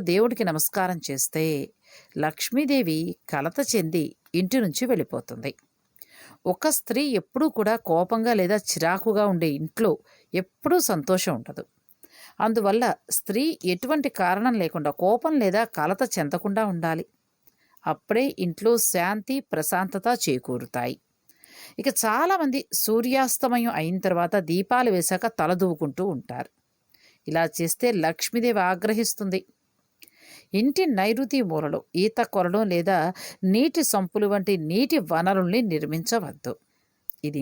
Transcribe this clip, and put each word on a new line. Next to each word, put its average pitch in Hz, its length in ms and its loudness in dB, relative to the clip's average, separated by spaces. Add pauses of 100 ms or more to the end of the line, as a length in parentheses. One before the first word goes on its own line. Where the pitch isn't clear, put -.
దేవుడికి 226 400 2
నమస్కారం 180 480 -2 (100)
చేస్తే 143 360 -2 (800)
లక్ష్మీదేవి 240 760 0 (320)
కలత 151 280 -4 (120)
చెంది 165 340 0 (340)
ఇంటి 185 240 0
నుంచి 175 280 -2
వెళ్ళిపోతుంది. 127 600 -4 (1000)
ఒక - 160 0 (100)
స్త్రీ 240 260 -2 (160)
ఎప్పుడూ 262 260 -2 (120)
కూడా 214 160 2 (160)
కోపంగా 220 500 2
లేదా 185 180 2 (120)
చిరాకుగా 190 640 0
ఉండే 165 180 2 (100)
ఇంట్లో 175 320 0 (420)
ఎప్పుడూ 277 440 0 (140)
సంతోషం 180 480 0
ఉండదు. 135 240 -12 (840)
అందువల్ల 220 400 2 (320)
స్త్రీ 220 260 -2 (300)
ఎటువంటి 254 360 -2 (120)
కారణం 202 400 2
లేకుండా 156 300 -2 (120)
కోపం 233 300 2 (100)
లేదా 196 180 2 (160)
కలత 175 260 0 (120)
చెందకుండా 190 560 -2
ఉండాలి. 165 340 -2 (800)
అప్పుడే 214 380 0 (220)
ఇంట్లో 196 260 2 (200)
శాంతి, 196 440 -2 (160)
ప్రశాంతత 185 560 -2 (160)
చేకూరుతాయి. 123 720 -4 (840)
ఇక 254 100 -2 (140)
చాలామంది 277 560 2 (240)
సూర్యాస్తమయం 240 960 2
అయిన 165 260 -2
తర్వాత 175 300 0 (160)
దీపాలు 240 440 2
వేశాక 180 300 0 (140)
తల 160 120 2 (100)
దువ్వుకుంటూ 170 440 -2 (100)
ఉంటారు. 123 340 -10 (800)
ఇలా 160 160 2 (140)
చేస్తే 170 300 0 (180)
లక్ష్మీదేవి 220 560 0 (100)
ఆగ్రహిస్తుంది. 208 680 -2 (1200)
ఇంటి 285 240 2 (140)
నైరుతి 220 420 0 (100)
మూలలో 151 300 -2 (240)
ఈత 220 160 0 (140)
కొలను 185 280 2 (120)
లేదా 175 260 2 (540)
నీటి 285 280 2 (120)
సంపులు 202 400 0
వంటి 202 200 0 (160)
నీటి 254 280 2 (140)
వనరుల్ని 185 500 2 (100)
నిర్మించవద్దు. 160 800 -4 (760)
ఇది 147 140 -4